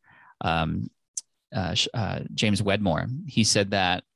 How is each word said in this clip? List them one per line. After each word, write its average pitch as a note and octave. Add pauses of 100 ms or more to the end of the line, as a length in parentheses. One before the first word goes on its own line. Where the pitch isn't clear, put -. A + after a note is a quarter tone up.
(400)
um, E2 (640)
uh, F2+
sh-, -
uh, F#2 (140)
James G#2+
Wedmore. G2 (200)
He A#2
said G2+
that, F#2 (120)